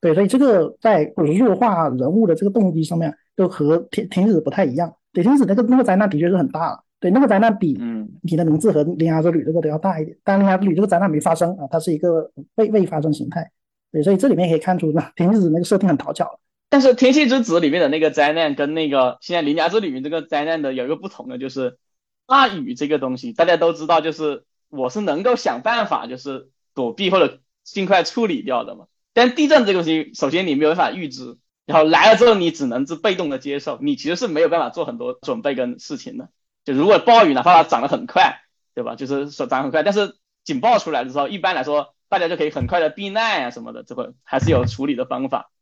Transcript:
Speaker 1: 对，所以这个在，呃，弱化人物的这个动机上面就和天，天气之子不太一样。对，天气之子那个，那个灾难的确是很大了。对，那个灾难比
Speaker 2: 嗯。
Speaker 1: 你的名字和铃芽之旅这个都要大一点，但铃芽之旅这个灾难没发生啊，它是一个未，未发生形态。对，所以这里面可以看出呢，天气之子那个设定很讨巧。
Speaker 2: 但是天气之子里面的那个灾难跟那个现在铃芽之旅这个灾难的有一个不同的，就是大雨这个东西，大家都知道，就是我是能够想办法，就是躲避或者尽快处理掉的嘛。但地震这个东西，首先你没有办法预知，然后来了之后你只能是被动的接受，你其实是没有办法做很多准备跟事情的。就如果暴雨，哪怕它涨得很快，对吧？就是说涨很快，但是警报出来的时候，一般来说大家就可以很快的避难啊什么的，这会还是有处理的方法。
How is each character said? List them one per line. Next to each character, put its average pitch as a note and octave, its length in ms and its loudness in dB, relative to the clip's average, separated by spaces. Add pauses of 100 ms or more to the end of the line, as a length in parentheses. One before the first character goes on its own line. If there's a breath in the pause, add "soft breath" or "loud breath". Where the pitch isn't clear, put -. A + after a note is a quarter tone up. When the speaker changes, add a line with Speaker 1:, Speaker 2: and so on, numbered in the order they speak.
Speaker 1:
对， D#3+ 140 2
所 F#3 80 2
以 G3+ 40 2
这 G3 100 0
个 G#3+ 440 4
在， E3 360 2
呃， E3+ 80 0
弱 F#3+ 300 2
化 E3+ 360 0
人 B2+ 200 -2
物 G#3+ 160 2
的 E3+ 80 4
这 E3+ 100 -4
个 G#3 60 0
动 G3 240 0
机 D#3+ 80 0
上 E3 160 -4
面 - 180 -4 (200)
就 F#3 120 2
和 D#3+ 300 0 (140)
天， F#3 160 -6
天 F#3+ 180 0
气 A3+ 60 4
之 - 20 4
子 D#3+ 60 2
不 D#3 100 -4
太 G3 140 0
一 B2+ 100 -2
样。 E3 180 -4 (200)
对， E3+ 120 0
天 C4 120 4
气 C#4 40 4
之 A#3+ 40 4
子 F#3 80 0
那 G#3 80 2
个， A3+ 80 0
那 B3+ 80 4
个 C4 60 4
灾 F#3 140 2
难 G#3 120 2
的 D3+ 120 -2
确 E3+ 80 2
是 F#3+ 80 2
很 D#3+ 140 2
大 D#3 200 -4
了。 - 140 -14 (160)
对， F3+ 100 0
那 G#3 80 4
个 C#4 80 4
灾 G3 140 4
难 A3 180 2
比 D3+ 220 -2
Speaker 2:
嗯。 A2+ 280 -8 (140)
Speaker 1:
你 E3+ 140 -2
的 E3+ 80 0
名 D#3 120 2
字 G3 140 2
和 D3+ 140 2
铃 E3 240 -2
芽 D#3+ 120 0
之 E3 120 2
旅 D#3+ 120 0
这 D#3+ 80 -4
个 E3 80 0
都 D#3+ 80 -2
要 D3+ 80 -4
大 E3 240 -4
一 D#3 40 -4
点， E3 180 -16
但 G3 160 2
铃 G3+ 80 4
芽 F#3+ 100 2
之 G3 120 0
旅 F3+ 80 0
这 F3+ 40 0
个 G#3 60 2
灾 F3 140 2
难 G3 100 0
没 D3+ 80 0
发 E3 160 0
生 E3+ 220 0
啊， C#3+ 120 -14
它 E3 120 -2
是 E3 120 -4
一 D3+ 60 -2
个 E3 320 0 (240)
未， A3 160 0
未 G3+ 160 2
发 D#3+ 140 -4
生 D3+ 120 -2
形 - 160 -6
态。 E3+ 220 -8 (400)
对， D3+ 140 -2
所 G3 80 4
以 F#3+ 40 4
这 C4 120 2
里 A3+ 80 2
面 F3 120 0
可 E3 60 2
以 D#3 60 2
看 F3+ 180 -2
出 D#3 140 -2
呢， - 100 0 (140)
天 F3 140 2
气 G#3+ 40 4
之 A3 60 4
子 F3 100 2
那 D#3+ 80 0
个 F3 60 -2
设 G3+ 140 0
定 G3 100 2
很 D#3 80 2
讨 - 160 -6
巧。 - 260 -6 (300)
Speaker 2:
但 C#4 120 4
是 B3+ 140 6
天 C4 180 4
气 D4 140 4
之 B3+ 140 2
子 E3+ 180 2
里 D#3 120 2
面 E3+ 100 0
的 D3+ 80 4
那 D3+ 100 0
个 D#3 140 2
灾 D3 200 2
难 D#3 220 0
跟 C#3+ 180 -2
那 D#3+ 160 -2
个 C3 320 0
现 - 140 -8
在 E3+ 80 0
铃 D3 140 -2
芽 E3 120 0
之 G#3 120 0
旅 C#3 200 -6
这 C#3 80 -10
个 D#3+ 140 -6
灾 D3 220 -4
难 D#3+ 180 -4
的 C3+ 100 -4
有 B2+ 120 -6
一 - 20 -6
个 D3+ 80 -4
不 E3 140 -12
同 C#3+ 200 -16
的， B2+ 100 -12
就 C3+ 100 -10
是 B2+ 280 -6 (520)
大 C4+ 180 4
雨 C#3 300 -6
这 D3 100 -6
个 C#3+ 140 -2
东 B2+ 160 -6
西， B2 160 -12
大 D#3+ 120 2
家 E3+ 120 2
都 E3+ 160 2
知 D#3 160 -10
道， E3 120 4
就 D#3 120 -6
是 D3+ 320 -6 (240)
我 C3 220 -6
是 G#3+ 100 -8
能 F3+ 240 -4
够 B3 100 2
想 C3 280 -4
办 A3+ 260 -2
法， C3+ 180 -4
就 B2+ 100 -12
是 C3+ 340 -12 (240)
躲 A#2+ 180 -4
避 F3+ 180 -2
或 F#3+ 80 4
者 D3+ 220 0 (240)
尽 G3 200 -6
快 F3+ 200 2
处 A3+ 240 -2
理 C3+ 140 -4
掉 A#2+ 200 -4
的 A2 140 -14
嘛。 - 80 -20 (280)
但 B3 220 4
地 D4+ 140 0
震 C#4 180 4
这 G3+ 60 0
个 F3+ 100 0
东 - 0 -
西， D#3+ 320 -2
首 C3+ 160 -2
先 F3+ 160 -2
你 D3+ 80 -2
没 D3 100 0
有 D3+ 60 4
办 E3+ 60 0
法 C#3 160 0
预 E3 160 -10
知， B2+ 280 -16 (300)
然 D3+ 120 0
后 D#3 60 6
来 D#3+ 260 6
了 A3+ 60 6
之 A#3+ 100 4
后 A3+ 80 6
你 F3 160 0
只 C#3 160 -8
能 B2+ 200 -4
是 E3 80 -8
被 F#3 200 -2
动 F3+ 160 -4
的 C3 80 -8
接 C#3+ 200 -8
受， C#3 220 -10
你 C#3 160 -2
其 C#3 120 -8
实 E3+ 80 -2
是 A#3 120 -4
没 D#3 120 -2
有 E3 80 4
办 E3 120 0
法 A#2+ 100 -4
做 E3 140 -6
很 A#2+ 140 -10
多 B2 240 -8
准 A#2 200 -6
备 C#3+ 120 -2
跟 B2 240 -6
事 - 180 -12
情 B2 220 -14
的。 E3+ 100 -16 (360)
就 C#3 100 -4
如 C#3+ 120 2
果 G3+ 120 6
暴 A3+ 260 6
雨， D#3 80 2
哪 B2+ 100 0
怕 F3+ 120 6
它 E3 140 6
涨 A#2 120 0
得 C#3 80 -2
很 - 180 -4
快， F3+ 300 0 (380)
对 A#2+ 100 -8
吧？ A#2 100 -8
就 C3+ 120 -12
是 C#3 240 -6
说 C#3+ 160 -8
涨 C3 160 -2
很 C3+ 80 -4
快， D#3 120 0
但 G3+ 100 0
是 G3+ 220 -2 (300)
警 C#3 160 -4
报 A3+ 180 2
出 F3 120 -4
来 C3+ 120 -2
的 B2+ 80 -8
时 C3+ 80 -6
候， C#3+ 80 -2
一 F#3+ 120 -8
般 F#3 160 -2
来 C3 100 -4
说 D3 300 -4 (140)
大 F#3+ 100 0
家 E3+ 100 0
就 F3 80 -4
可 D#3 80 -2
以 D3+ 60 -2
很 C#3+ 160 -6
快 F3 120 -2
的 D#3 120 2
避 G3+ 180 -10
难 G3+ 360 -2
啊 A#2+ 60 -8
什 A#2+ 120 -18
么 A#2 100 -16
的， A#2 100 -16
这 - 120 -18
会 B2 140 -10 (140)
还 - 160 -6
是 - 120 0
有 B2 140 2
处 B2+ 200 -6
理 C#3+ 100 -2
的 B2 100 -4
方 C3 240 -6
法。 - 220 -6 (120)